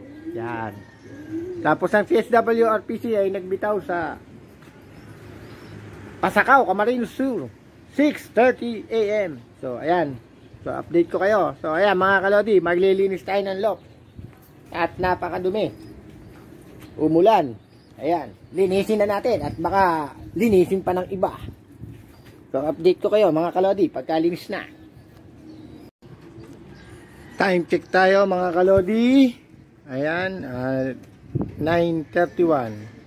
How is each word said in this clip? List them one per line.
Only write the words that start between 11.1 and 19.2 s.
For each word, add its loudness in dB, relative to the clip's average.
ko -2
kayo. 2
So, -2
ayan, 4
mga 4
kalodi, 4
maglilinis 0
tayo -4
ng -6
lock. -2
At -4
napakadumi. -2
Umulan. 4
Ayan, -4
linisin 0
na 2
natin -2